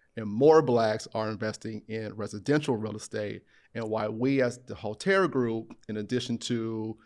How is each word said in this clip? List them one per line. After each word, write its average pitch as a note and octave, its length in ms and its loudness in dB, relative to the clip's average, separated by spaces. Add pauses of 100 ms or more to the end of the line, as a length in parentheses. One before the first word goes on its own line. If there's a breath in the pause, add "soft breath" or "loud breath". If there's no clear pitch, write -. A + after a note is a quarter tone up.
(180)
and A2 80 -6
more C#3 360 8
Blacks A2+ 520 2
are A2 160 -2
investing G#2+ 580 -6
in A2 260 -8
residential G#2+ 600 0
real G#2+ 220 -4
estate, G#2 460 -8 (320 soft breath)
and A2+ 160 -4
why G#2+ 180 -2
we B2+ 320 2
as A#2+ 160 2 (100)
the - 80 -10
Halter F#3 540 2
Group, A#2 460 0 (160)
in G#2+ 80 -4
addition A#2 400 -2
to A2+ 680 -4